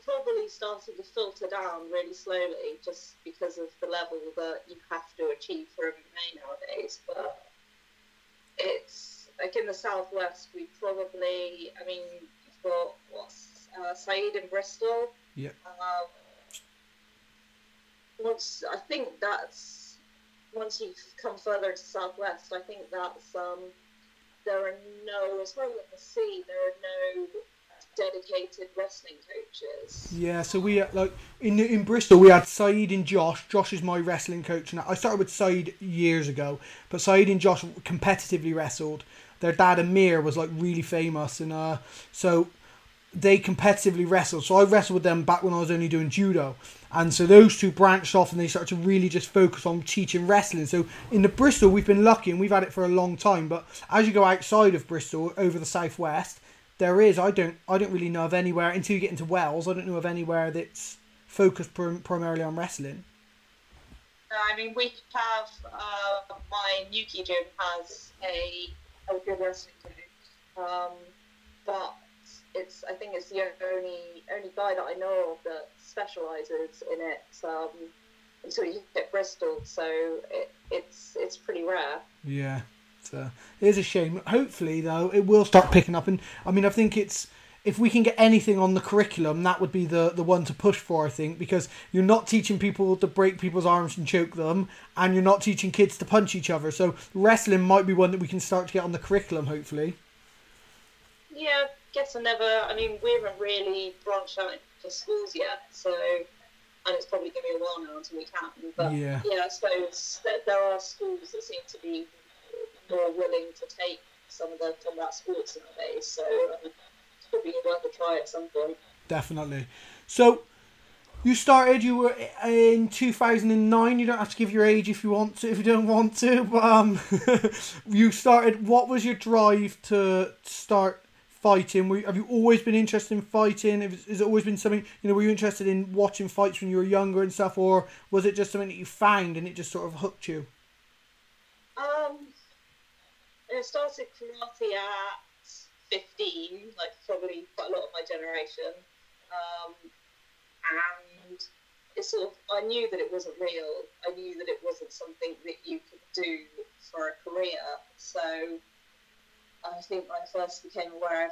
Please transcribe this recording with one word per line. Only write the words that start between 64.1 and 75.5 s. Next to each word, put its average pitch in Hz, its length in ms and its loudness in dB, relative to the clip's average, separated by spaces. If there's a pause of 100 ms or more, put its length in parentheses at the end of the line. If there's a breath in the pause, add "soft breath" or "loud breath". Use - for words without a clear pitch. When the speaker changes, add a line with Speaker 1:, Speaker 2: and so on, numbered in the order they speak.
Speaker 1:
No, 220 60 -6 (140)
I 220 40 -6
mean, 220 200 -8
we 240 160 -2 (220)
have, 226 360 -4 (220)
uh, 202 640 -8 (180)
my 196 400 -4
Newquay 214 320 -10
gym 180 120 -6 (220)
has 175 540 -10 (120)
a, 175 460 -10 (400)
a 185 100 -4
good 185 200 -8
wrestling 185 440 -8
gym, - 800 -20
um, 180 280 -6 (720)
but 196 280 -8 (640)
it's, - 340 -14
I 185 40 -8
think 202 220 -16
it's 180 140 -12
the 190 140 -4 (200)
only, 180 600 -10 (120)
only 196 200 -12
guy 202 180 -4
that 160 140 -6
I - 60 -8
know 185 400 -4
of 160 100 -20
that 160 260 -12 (100)